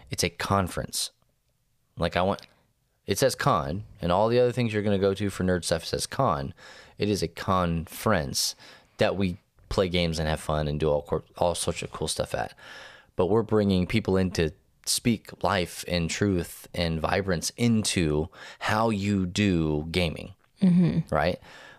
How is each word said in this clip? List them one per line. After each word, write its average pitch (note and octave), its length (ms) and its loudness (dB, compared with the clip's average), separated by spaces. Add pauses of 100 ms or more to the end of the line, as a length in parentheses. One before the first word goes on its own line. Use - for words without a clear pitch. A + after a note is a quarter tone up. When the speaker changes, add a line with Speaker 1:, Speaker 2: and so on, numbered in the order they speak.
(100)
Speaker 1:
it's - 120 -4
a - 80 2
conference." - 800 -2 (840)
Like, E2+ 200 -2
I F2 60 2
want, F#2+ 200 -2 (680)
it G2+ 100 -2
says C3 160 2
con, F#2 480 0 (180)
and F2 120 0
all G#2 160 4
the A#2+ 100 2
other B2 140 4
things A#2 200 0
you're G#2 120 -2
gonna G2+ 140 2
go G2 160 2
to G2+ 160 -2
for - 120 -4
nerd F2+ 220 0
stuff E2 200 -2
says - 220 -4
con. D#2 480 -2 (420)
It G#2 120 -2
is G2+ 140 0
a E2 60 0
conference E2+ 1300 -2 (440)
that F#2 180 2
we F#2 220 0 (300)
play F#2+ 200 2
games E2+ 300 0
and D#2 100 -2
have D#2 120 0
fun D2+ 280 -2
and D2 120 -4
do D2+ 100 2
all D2 120 2
cor-, - 220 -4 (120)
all F2 180 2
sorts - 280 -6
of - 100 -10
cool - 160 -6
stuff - 260 -6
at. - 200 -6 (600)
But F2+ 100 2
we're A2 160 2
bringing G2+ 440 2
people G2 300 0
in F#2 160 2
to D#2+ 180 0 (360)
speak - 580 -2
life F2+ 440 -2
and E2+ 220 0
truth F#2+ 640 -2
and E2 260 -2
vibrance F2 560 -2
into F#2 720 2 (320)
how A2+ 300 0
you G2 360 0
do E2 640 2
gaming, E2+ 440 -2 (280)
Speaker 2:
Mm-hmm. F3 520 4
Speaker 1:
right? D#2 240 2 (400)